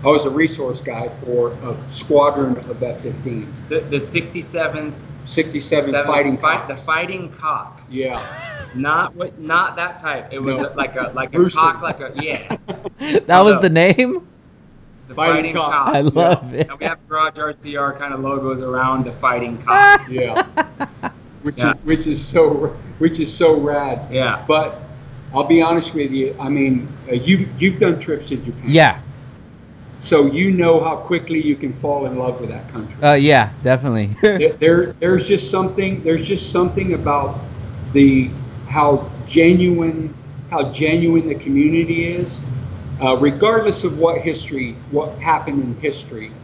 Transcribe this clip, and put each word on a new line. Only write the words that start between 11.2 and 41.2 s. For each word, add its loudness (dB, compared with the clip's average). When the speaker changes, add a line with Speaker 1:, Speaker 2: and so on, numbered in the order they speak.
Speaker 2:
a 2
Speaker 1:
Roosters. 4
Speaker 2:
cock, 2
like -6
a, -10
yeah. -6
Speaker 3:
<laughs> -18
That 4
was 8
Speaker 2:
Although 2
Speaker 3:
the 4
name? 4
Speaker 2:
The -20
Speaker 1:
Fighting 2
Speaker 2:
Fighting -2
Speaker 1:
Cocks. 0
Speaker 2:
Cocks. 2
Speaker 3:
I 4
love 2
Speaker 2:
Yeah. -6
Speaker 3:
it. 0
Speaker 2:
And -12
we -8
have -4
Garage -2
R -4
C -10
R -2
kind -8
of -8
logos -4
around -2
the -8
Fighting -2
Speaker 3:
<laughs> -18
Speaker 2:
Cocks. 6
Speaker 1:
Yeah. 0
Which -6
Speaker 2:
Yeah. 2
Speaker 1:
is, -2
which 0
is -2
so, 2
which 2
is -4
so 4
rad. -2
Speaker 2:
Yeah. 0
Speaker 1:
But 0
I'll 0
be 6
honest 0
with -2
you. -2
I -6
mean, 0
uh, -2
you, 2
you've 0
done 4
trips -6
in -6
Japan. -10
Speaker 3:
Yeah. 6
Speaker 1:
So 4
you 2
know 4
how -2
quickly -2
you 0
can -6
fall -4
in -6
love -4
with -8
that -12
country. -10
Speaker 3:
Uh, 6
yeah, 4
definitely. 0
<laughs> -
Speaker 1:
There, 4
there, 4
there's 2
just 0
something, -2
there's 0
just -4
something 0
about -2
the, 6
how 2
genuine, 4
how -2
genuine 2